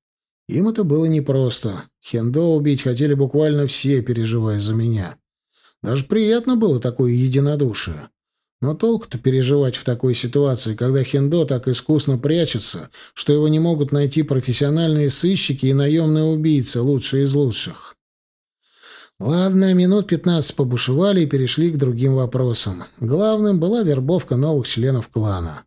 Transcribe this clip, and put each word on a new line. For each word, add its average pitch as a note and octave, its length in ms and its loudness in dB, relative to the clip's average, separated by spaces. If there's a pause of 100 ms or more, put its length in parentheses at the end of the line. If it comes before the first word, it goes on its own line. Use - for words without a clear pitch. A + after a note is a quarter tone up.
(460)
Им F#3+ 220 0
это G#3+ 160 0
было D#3+ 220 2
непросто. C3+ 760 0 (200)
Хендо C3 500 0
убить D3 280 0
хотели C3+ 320 0
буквально C#3+ 520 2
все, C3 360 0
переживая A2 580 -2
за G#2+ 140 -2
меня. A2+ 420 -2 (680)
Даже C3+ 180 -2
приятно A#3 520 0
было F3 240 2
такое B2 320 0
единодушие. B2+ 960 0 (520)
Но C#3+ 140 -2
толку-то A3+ 440 -2
переживать C3 580 0
в - 80 -14
такой B2 300 -2
ситуации, B2 600 -2
когда C3 300 0
Хендо C#3+ 400 0
так C3 240 -2
искусно C#3 500 0
прячется, C#3 680 -2 (260)
что - 180 0
его D3+ 140 4
не D#3 140 2
могут D#3 320 0
найти C#3+ 320 0
профессиональные D3 840 0
сыщики D3 560 -2
и C3+ 60 2
наёмные D#3 520 2
убийцы, D#3 560 0
лучшие C3+ 440 0
из C#3 100 0
лучших. B2 600 -4 (1300)
Ладно, F#3+ 540 2
минут F#3 340 2
пятнадцать E3+ 480 0
побушевали C#3+ 640 2
и D#3 60 2
перешли C#3+ 440 0
к D#3 60 -2
другим C3 380 2
вопросам. B2 720 -2 (140)
Главным G3+ 640 0
была G#3+ 220 0
вербовка D3 540 0
новых C#3+ 300 0
членов A#2+ 420 -2
клана. F#2 580 -4